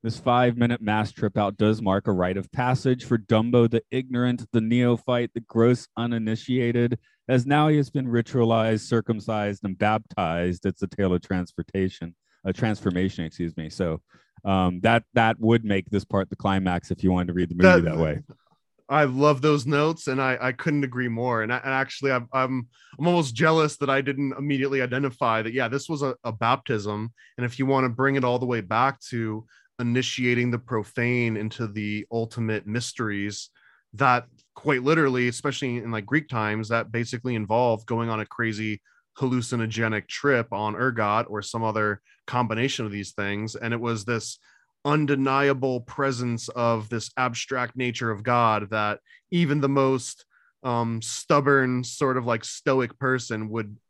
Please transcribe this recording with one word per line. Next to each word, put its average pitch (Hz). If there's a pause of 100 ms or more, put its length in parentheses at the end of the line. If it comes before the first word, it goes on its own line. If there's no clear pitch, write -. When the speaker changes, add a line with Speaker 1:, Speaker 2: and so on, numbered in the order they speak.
Speaker 1:
"This 113
five-minute 120
mass 107
trip -
out 101
does 110
mark 98
a 110
rite 92
of 92
passage 127
for 120
Dumbo, 117
the 117
ignorant, 123
the 113
neophyte, 120
the 117
gross 117 (100)
uninitiated, 120 (300)
as 131
now 151
he 151
has 143
been 131
ritualized, 113
circumcised, 107
and 95
baptized. 90
It's 95
a 98
tale 95
of 87
transportation, 90 (300)
a 95
transformation, 95
excuse 80
me." 78
So, 80 (420)
um, 92
that, 113
that 113
would 113
make 101
this 101
part 95
the -
climax 92
if -
you 92
wanted 90
to 87
read 87
the 85
movie 90
Speaker 2:
That 82
Speaker 1:
that 80
way. 76 (680)
Speaker 2:
I 147
love 135
those 147
notes, 151
and 135
I, 131
I 127
couldn't 147
agree 123
more. 117
And 113
I, 131
and 135
actually, 135
I'm, 123
I'm, 131 (320)
I'm 156
almost 165
jealous 160
that 139
I 135
didn't 135
immediately 139
identify 123
that, 113
yeah, 123
this 135
was 151
a, 131
a 113
baptism. 110 (240)
And 123
if 120
you 135
wanna 131
bring 131
it 127
all 123
the 127
way 120
back 113 (120)
to 113 (340)
initiating 123
the 120
profane 120
into 110
the 104
ultimate 113
mysteries, 104 (440)
that 123 (260)
quite 135
literally, 135
especially 127
in, 113
like, 107
Greek 147
times, 107
that 113
basically 117
involved 113
going 117
on 110
a 107
crazy 107 (360)
hallucinogenic 117
trip 131
on 104
ergot 113
or 104
some 113
other 107 (260)
combination 120
of 104
these 101
things. 104
And 117
it 117
was 117
this 117 (460)
undeniable 139
presence 123
of 113
this 113
abstract 123
nature 123
of 104
God 110
that 107 (320)
even 151
the 139
most, 135 (380)
um, 117
stubborn, 131
sort 131
of, 120
like, 117
stoic 131
person 120
would 110 (120)